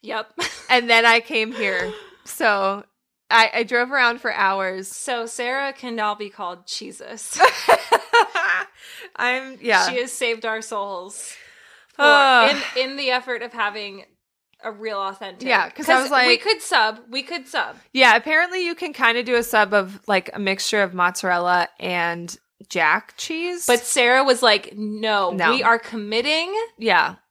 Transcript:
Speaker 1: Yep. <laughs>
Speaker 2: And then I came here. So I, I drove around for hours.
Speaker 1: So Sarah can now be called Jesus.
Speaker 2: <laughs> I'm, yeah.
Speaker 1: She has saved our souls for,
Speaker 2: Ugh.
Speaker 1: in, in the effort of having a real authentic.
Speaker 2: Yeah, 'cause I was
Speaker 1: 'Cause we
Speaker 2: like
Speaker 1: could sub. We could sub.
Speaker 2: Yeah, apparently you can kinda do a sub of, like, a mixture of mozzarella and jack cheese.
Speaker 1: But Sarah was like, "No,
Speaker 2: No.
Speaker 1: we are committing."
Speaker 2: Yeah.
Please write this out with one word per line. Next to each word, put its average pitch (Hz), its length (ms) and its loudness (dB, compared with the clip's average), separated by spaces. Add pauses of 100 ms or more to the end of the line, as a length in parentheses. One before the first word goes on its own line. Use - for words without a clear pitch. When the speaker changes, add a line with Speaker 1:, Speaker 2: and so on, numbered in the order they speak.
Speaker 1:
Yep. 220 320 -10 (200)
<laughs> - 180 -8
Speaker 2:
And 240 180 4
then 226 160 6
I 233 160 6
came 233 320 -4
here. 196 400 -4 (320)
So 202 580 -2 (480)
I, 226 260 6
I 233 60 0
drove 240 300 -2
around 247 300 0
for 226 100 -4
hours. 190 560 -2
Speaker 1:
So 240 380 -6
Sarah 262 480 -6
can 254 220 -12
now 208 180 -2
be 208 160 -12
called 180 360 -12
Jesus. - 720 -12
Speaker 2:
<laughs> - 1800 0
I'm, 262 440 -4
yeah. 214 280 2
Speaker 1:
She 247 120 -4
has 247 120 -6
saved 233 340 -4
our 220 160 -4
souls 202 720 -10 (600)
for, - 80 -2
Speaker 2:
Ugh. 277 540 6 (200)
Speaker 1:
in, 262 140 -2
in 277 60 -10
the 277 140 -4
effort 247 320 -2
of 233 100 -12
having 208 520 -6 (600)
a 226 60 -6
real 208 280 -8
authentic. 196 500 -10
Speaker 2:
Yeah, 208 220 2
'cause - 180 -8
I 320 120 6
was 269 80 -4
Speaker 1:
'Cause 269 140 4
we 247 60 4
Speaker 2:
like 240 140 2
Speaker 1:
could 440 200 -2
sub. 220 380 0 (100)
We 262 120 -8
could 269 260 -12
sub. 220 280 -6 (160)
Speaker 2:
Yeah, 247 240 8
apparently 339 480 0
you 339 100 -4
can 320 180 -8
kinda 240 300 0
do 240 120 -2
a 233 80 2
sub 208 320 0
of, 196 320 -2
like, 190 280 0
a - 40 -10
mixture 202 440 -2
of 185 120 -4
mozzarella 180 720 0 (120)
and 170 560 -4 (320)
jack 170 480 0
cheese. 349 500 -8
Speaker 1:
But 240 140 2
Sarah 254 440 2
was 254 180 2
like, 208 340 2
"No, 208 560 -2
Speaker 2:
No. 175 200 2
Speaker 1:
we 269 100 0
are - 160 4
committing." 247 760 -4 (240)
Speaker 2:
Yeah. 185 380 2 (140)